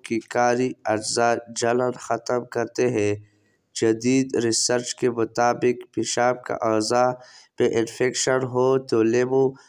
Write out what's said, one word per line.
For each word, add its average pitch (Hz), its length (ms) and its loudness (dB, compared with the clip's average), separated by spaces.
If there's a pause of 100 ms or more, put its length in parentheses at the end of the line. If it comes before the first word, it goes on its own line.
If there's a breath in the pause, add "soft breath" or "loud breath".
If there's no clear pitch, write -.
की 113 140 -4 (100)
कारी 123 460 0 (120)
अज्जा 113 480 0 (180)
जलन 120 440 0
ख़त्म 120 540 -4
करते 120 380 -2
हैं। 104 400 -2 (460 soft breath)
जदीद 123 640 2
रिसर्च 120 600 -2
के 123 120 0
मुताबिक 120 800 0
पेशाब 123 520 0
का - 200 -4
अज्जा 120 540 2 (380 loud breath)
में 123 120 2
इन्फेक्शन 127 800 0
हो 127 380 2
तो 113 180 2
नींबू 127 520 2 (120)